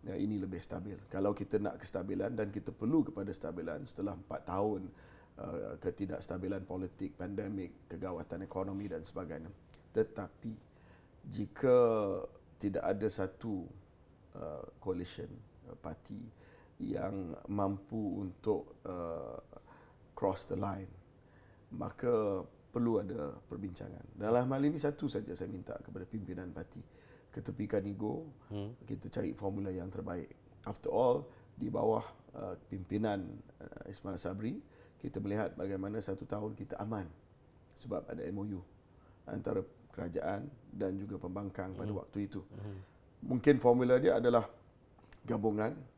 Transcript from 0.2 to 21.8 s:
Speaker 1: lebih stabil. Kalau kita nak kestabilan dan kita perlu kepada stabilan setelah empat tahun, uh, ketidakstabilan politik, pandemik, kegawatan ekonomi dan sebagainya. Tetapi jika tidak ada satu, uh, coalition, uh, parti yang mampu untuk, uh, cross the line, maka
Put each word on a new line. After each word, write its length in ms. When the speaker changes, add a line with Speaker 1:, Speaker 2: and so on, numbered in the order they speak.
Speaker 1:
lebih 240
stabil. 480
Kalau 240
kita 320
nak 160
kestabilan 560
dan 160
kita 240
perlu 320
kepada 240
stabilan 560
setelah 320
empat 240
tahun, 480
uh, 400
ketidakstabilan 880
politik, 480
pandemik, 720
kegawatan 560
ekonomi 480
dan 80
sebagainya. 480
Tetapi 560
jika 560
tidak 240
ada 240
satu, 560
uh, 320
coalition, 480
uh, 80
parti 400
yang 640
mampu 800
untuk, 560
uh, 560
cross 400
the 80
line, 320
maka 680